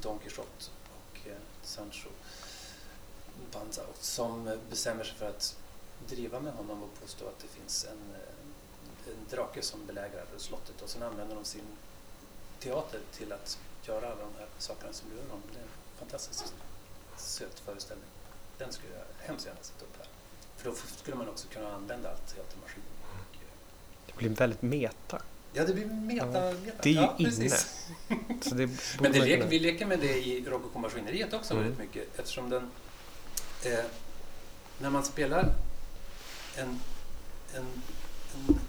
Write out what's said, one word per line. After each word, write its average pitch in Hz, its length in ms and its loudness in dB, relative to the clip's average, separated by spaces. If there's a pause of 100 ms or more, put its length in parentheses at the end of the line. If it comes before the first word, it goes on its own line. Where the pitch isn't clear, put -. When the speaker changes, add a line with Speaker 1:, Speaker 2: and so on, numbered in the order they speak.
Speaker 1:
Don 107 180 -2
Quijote - 460 -8 (240)
och, - 380 -12
eh, 101 100 -8 (260)
Sancho - 460 -8 (1400)
Panza, 107 320 -6
och - 180 -10
som 113 560 0 (120)
bestämmer 113 340 0
sig 107 120 -6
för 104 140 -2
att - 280 -2 (520)
driva 120 300 -2
med 147 140 -4
honom 104 300 -6
och - 180 -10
påstå 104 260 -8
att - 120 -10
det 104 80 -10
finns - 380 -4
en, - 300 -10
eh, - 960 -12
en - 140 -10 (120)
drake - 240 -2
som 104 240 -2
belägrar 98 400 -6 (120)
slottet, - 440 -6
och - 80 -8
sen 117 140 -4
använder 110 320 -4
de 104 100 -6
sin 104 200 -6 (920)
teater 127 400 -2 (180)
till 101 140 -6
att - 260 -6 (260)
göra 113 220 -2
alla 107 160 -4
de 104 180 -6
här 104 80 -10 (100)
sakerna 110 360 -6
som 110 160 -8
lurar 120 200 -6
dem. 101 120 -6 (120)
Det 107 60 -8
är - 40 -8
en 110 60 -10 (300)
fantastiskt - 540 -6 (640)
söt - 420 -6
föreställning. 98 480 -8 (500)
Den 131 160 -6
skulle - 200 -8
jag - 340 -10
hemskt 151 180 -4
gärna - 160 -8
sätta - 240 -10
upp - 120 -12
här. - 100 -12 (500)
För - 120 -6
då - 60 0
f-, - 220 -6
skulle 135 180 -4
man 113 140 -2
också - 180 -6
kunna 107 280 -4
använda 110 340 -2
all 110 80 4
teatermaskin. - 680 -4 (180)
Och, - 340 -6
eh, - 60 -10 (640)
Speaker 2:
Det - 120 -10
blir 117 120 4
väldigt 113 320 6
meta. 127 600 2 (320)
Speaker 1:
Ja, 151 120 4
det 190 80 6
blir 214 120 2
meta, 214 600 2
Speaker 2:
Ja. 185 80 4
Speaker 1:
meta. 190 300 -4
Speaker 2:
Det 143 60 10
är 156 40 12
ju 156 60 10
Speaker 1:
Ja, 135 180 8
Speaker 2:
inne. 160 120 8
Speaker 1:
precis. - 580 4 (220)
<laughs> 240 320 0
Speaker 2:
Så 127 140 2
det 127 120 6
Speaker 1:
Men 127 100 -2 (200)
Speaker 2:
borde 135 140 10
Speaker 1:
det 135 80 12
Speaker 2:
man 131 80 10
Speaker 1:
leker, 165 100 10
Speaker 2:
kunna - 120 6
Speaker 1:
vi 160 100 8
leker 170 260 4
med 185 140 6
det 135 280 4
i 127 180 2
rokokomaskineriet 123 880 0
också - 200 0
Speaker 2:
Mm. 107 100 6
Speaker 1:
väldigt 123 160 2
mycket, - 400 -4
eftersom 123 300 0
den, 127 220 2 (920)
eh, 120 200 4 (920)
när 139 100 2
man 139 160 6
spelar 151 480 8 (1040)
en, 127 220 0 (760)
en, 127 100 -2 (720)
en 139 340 8